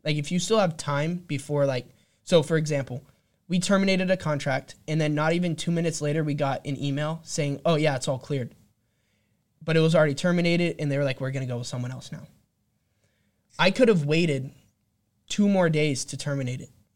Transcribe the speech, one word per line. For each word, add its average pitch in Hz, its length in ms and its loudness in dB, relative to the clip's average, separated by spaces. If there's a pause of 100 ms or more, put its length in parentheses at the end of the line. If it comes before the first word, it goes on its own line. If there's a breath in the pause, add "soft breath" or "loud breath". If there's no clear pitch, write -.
Like, 151 120 -2
if 147 160 -6
you 180 60 0
still 220 200 0
have 180 180 0
time 151 400 -2 (100)
before, 143 400 -2
like, 127 200 -4 (360 soft breath)
so 165 200 4
for 160 140 0
example, 143 480 -4 (440 soft breath)
we 185 120 0
terminated 190 500 2
a 185 60 4
contract, 143 580 -4 (140)
and 156 120 0
then 151 140 0
not 156 180 2
even 175 220 0
two 170 160 -4
minutes 165 300 0
later, 151 240 0
we 147 100 -2
got 139 320 -2
an 139 160 -4
email 151 400 -4
saying, 143 420 -4
"Oh, 160 120 2
yeah, 151 180 2
it's 127 140 -4
all 131 100 -2
cleared." 131 360 -6 (1080)
But 160 140 0
it 160 40 6
was 160 140 4
already 156 200 6
terminated, 170 640 2
and 147 120 -2
they 139 80 0
were 143 60 0
like, 131 160 -2
"We're 131 100 -4
gonna 135 160 -4
go 123 120 -4
with 123 100 -8
someone 123 240 -6
else - 180 -14
now." - 160 -14 (1300)
I 175 120 6
could 240 180 6
have 175 160 4
waited 147 460 0 (760)
two 208 200 2
more 185 220 4
days 151 360 0
to 139 100 -10
terminate 135 440 -6
it. - 100 -18 (260)